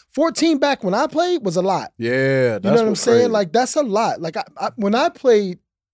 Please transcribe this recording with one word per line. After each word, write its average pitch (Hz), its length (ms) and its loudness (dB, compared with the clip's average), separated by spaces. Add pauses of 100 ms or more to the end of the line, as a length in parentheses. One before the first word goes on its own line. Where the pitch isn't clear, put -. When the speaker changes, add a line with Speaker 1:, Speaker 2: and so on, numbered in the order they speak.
(100)
Speaker 1:
Fourteen 311 480 0
back 285 240 0
when 185 120 -2
I 240 120 0
played 349 380 -2
was 175 120 -2
a 180 60 0
lot. 180 360 -2
Speaker 2:
Yeah, 113 100 -4
Speaker 1:
You 123 60 0
know 131 460 0
Speaker 2:
that's 95 40 -10
Speaker 1:
what 127 160 4
I'm 226 80 2
Speaker 2:
what's - 140 -2
Speaker 1:
saying? 233 160 4
Speaker 2:
crazy. 240 120 2
Speaker 1:
Like, 208 220 -2
that's 247 240 0
a 302 60 0
lot. 208 400 -2
Like, 170 160 -8
I, - 60 -8 (120)
I, 214 200 -6
when 202 180 0
I 302 160 2
played, 214 480 0 (360)